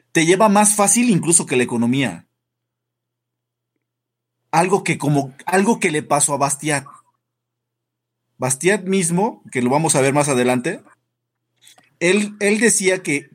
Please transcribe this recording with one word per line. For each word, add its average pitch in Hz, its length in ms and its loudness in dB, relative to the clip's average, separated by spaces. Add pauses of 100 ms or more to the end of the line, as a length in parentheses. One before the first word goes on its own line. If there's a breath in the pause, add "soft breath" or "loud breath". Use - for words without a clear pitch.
(120)
te 160 160 0
lleva 196 220 4
más 202 260 4
fácil 226 340 2
incluso 165 380 2
que 131 100 -2
la 123 60 2
economía. 120 640 -2 (2250)
Algo 185 320 0
que 165 160 -2
como, 139 340 -2 (140)
algo 202 320 0
que 185 120 0
le 151 120 -4
pasó 143 300 0
a 139 40 -4
Bastiat. 139 480 -4 (1500)
Bastiat 170 460 -2
mismo, 190 640 -2
que 123 100 -4
lo 123 80 0
vamos 151 260 0
a 151 60 2
ver 139 140 0
más 147 120 0
adelante, 127 540 -2 (1200 soft breath)
él, 208 400 0
él 208 200 0
decía 185 440 0
que, 143 320 -4